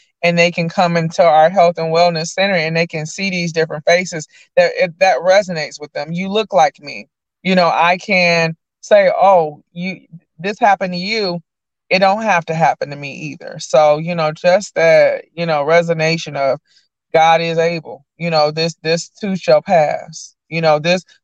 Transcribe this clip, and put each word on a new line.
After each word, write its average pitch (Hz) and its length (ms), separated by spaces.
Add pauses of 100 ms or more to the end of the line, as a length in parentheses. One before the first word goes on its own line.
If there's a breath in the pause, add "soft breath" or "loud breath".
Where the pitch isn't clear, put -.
(240)
and 170 140
they 170 140
can 170 180
come 170 280
into 165 260
our 156 260
health 175 280
and 165 160
wellness 165 340
center 196 280
and 160 200
they 165 100
can 156 200
see 196 240
these 175 240
different 156 320
faces, 175 420 (280 soft breath)
that 175 200
it, 180 240
that 190 200
resonates 175 600
with 147 140
them. 151 180
You 180 180
look 208 240
like 160 260
me. 135 280 (360)
You 185 120
know, 175 180
I 170 240
can 170 580 (260)
say, 202 340
"Oh, 165 560
you, 180 360 (320)
this 196 200
happened 190 340
to 175 60
you. 190 420 (480)
It 185 100
don't 196 240
have 180 240
to 160 80
happen 143 340
to 143 60
me 143 180
either." - 460
So, 151 400
you 170 160
know, 156 160
just 175 440
that, 156 500 (100)
you 165 100
know, 151 180
resonation 160 720
of 139 240 (540)
God 165 280
is 165 180
able. 165 460 (120)
You 170 140
know, 151 200
this, 160 320
this 165 260
too 190 260
shall 156 260
pass. - 760 (140)
You 165 120
know, 151 180
this, 175 240 (200 soft breath)